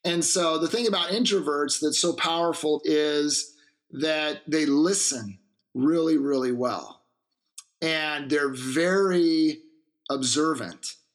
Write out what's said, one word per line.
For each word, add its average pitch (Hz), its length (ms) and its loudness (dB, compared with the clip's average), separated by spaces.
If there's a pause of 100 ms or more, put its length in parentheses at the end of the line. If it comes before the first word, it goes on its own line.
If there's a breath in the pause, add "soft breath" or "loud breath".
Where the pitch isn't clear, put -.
And 170 200 0
so 160 320 0
the 165 120 0
thing 233 180 -2
about 180 240 0
introverts 151 680 0
that's 151 180 0
so 170 160 0
powerful 165 720 0
is 151 680 0 (360 soft breath)
that 151 560 -2
they 156 180 2
listen 139 760 0 (360)
really, 160 420 2
really 135 360 0
well. 110 500 -4 (800)
And 151 480 -2
they're 143 240 2
very 165 1040 2 (500)
observant. 131 880 -2 (200)